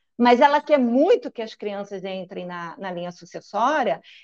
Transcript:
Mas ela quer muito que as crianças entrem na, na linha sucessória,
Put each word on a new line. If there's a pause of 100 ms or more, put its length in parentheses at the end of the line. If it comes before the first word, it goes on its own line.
(160)
Mas
ela
quer
muito
que
as
crianças
entrem
na,
na
linha
sucessória, (240)